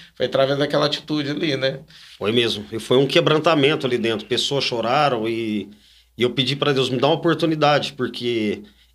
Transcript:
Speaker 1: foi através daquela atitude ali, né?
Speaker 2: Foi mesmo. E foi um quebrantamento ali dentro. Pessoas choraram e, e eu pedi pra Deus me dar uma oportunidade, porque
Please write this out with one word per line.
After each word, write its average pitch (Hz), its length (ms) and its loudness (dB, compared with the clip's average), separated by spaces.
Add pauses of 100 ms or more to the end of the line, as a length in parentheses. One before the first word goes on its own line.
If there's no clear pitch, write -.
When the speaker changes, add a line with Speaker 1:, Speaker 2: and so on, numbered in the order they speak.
(160)
Speaker 1:
foi 127 100 -4
através 135 320 2
daquela 147 300 0
atitude 147 420 -4
ali, 151 260 -2
né? 131 260 -2 (360)
Speaker 2:
Foi 101 140 -2
mesmo. 110 400 0
E 110 80 -6
foi 123 180 2
um 139 80 4
quebrantamento 151 800 2
ali 123 140 0
dentro. 110 260 -2
Pessoas 131 380 -2
choraram 127 640 0
e, 110 420 -4 (480)
e 110 60 0
eu 123 80 2
pedi 131 240 -2
pra 143 180 0
Deus 131 160 0
me 131 80 -2
dar 139 120 4
uma 165 60 4
oportunidade, 156 800 0
porque 120 680 -4 (320)